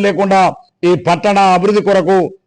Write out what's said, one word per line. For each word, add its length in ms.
లేకుండా 340
ఈ 40
పట్టణ 300
అభివృద్ధి 320
కొరకు 280